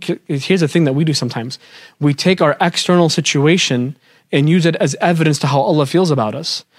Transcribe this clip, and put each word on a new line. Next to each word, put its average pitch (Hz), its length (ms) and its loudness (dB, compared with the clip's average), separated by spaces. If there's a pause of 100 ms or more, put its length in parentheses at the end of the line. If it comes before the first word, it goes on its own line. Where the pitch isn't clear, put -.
(280)
here's 170 320 -2
the 160 80 2
thing 170 160 0
that 135 100 2
we 147 100 0
do 160 100 0
sometimes. 123 440 -6 (420)
We 143 140 2
take 180 280 0
our 147 200 2
external 175 480 2
situation 147 840 0 (360)
and 143 180 2
use 170 180 4
it 160 80 0
as 135 260 -2
evidence 160 380 2
to 143 80 -2
how 135 140 2
Allah 151 240 0
feels 165 260 0
about 113 240 -2
us. - 280 -10 (160)